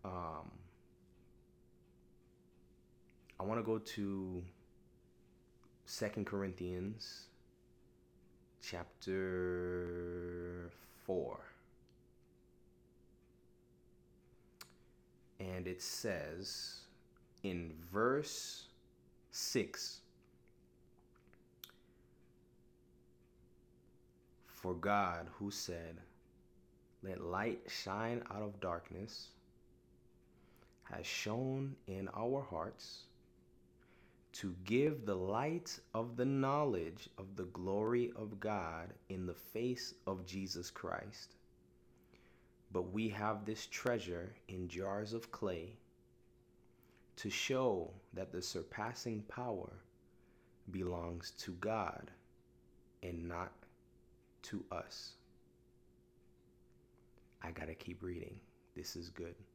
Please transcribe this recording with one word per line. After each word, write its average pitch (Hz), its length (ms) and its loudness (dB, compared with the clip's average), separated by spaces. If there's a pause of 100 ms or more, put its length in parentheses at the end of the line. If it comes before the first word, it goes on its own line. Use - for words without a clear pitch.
Um, 80 460 -2 (3000)
I 92 40 0
wanna 110 200 4
go 110 160 6
to 95 640 0 (1400)
Second 104 420 0
Corinthians 95 1000 -2 (1300)
chapter 87 2000 0 (340)
four. 85 360 2 (4000)
And 92 280 -2
it 90 120 -2
says 87 1000 -2 (600)
in 87 300 0 (200)
verse 131 760 4 (640)
six, - 680 0 (4000)
"For - 280 0
God, 87 540 6 (100)
who 101 140 -2
said, 85 500 -4 (1000)
'Let - 180 -2
light 95 500 2
shine 113 580 0
out 104 140 -2
of 101 160 -4
darkness,' 90 720 -2 (1500)
has - 240 -4
shone 131 720 2 (100)
in 95 220 -2
our 127 340 2
hearts - 600 -4 (1300)
to 92 320 -2
give 131 420 6
the 101 80 4
light 120 640 2 (160)
of 120 220 0
the 123 80 4
knowledge 135 840 4 (100)
of 95 180 -8
the 95 80 0
glory 104 680 4
of 107 280 -4
God 90 520 0 (160)
in 92 180 -2
the 87 80 0
face 120 600 -2 (120)
of 92 200 0
Jesus 92 440 -2
Christ. - 640 -4 (1300)
But 92 120 4
we 104 280 2
have 104 340 0
this 107 220 -2
treasure 95 680 0 (140)
in 92 200 -2
jars 98 440 -2
of 113 180 -4
clay 92 480 -2 (1400)
to 104 140 -2
show 107 640 4 (200)
that 92 180 -4
the 90 120 -2
surpassing 107 800 -2
power 104 600 -4 (880)
belongs 87 600 0
to - 220 -6
God 101 560 2 (920)
and 85 260 -4
not 85 240 -2 (880)
to 95 280 -4
us." - 460 -6 (2250)
I 85 80 -4
gotta 80 240 -4
keep 90 280 -8
reading. 90 360 -4 (360)
This - 200 -6
is 87 160 -6
good. 85 240 -8 (200)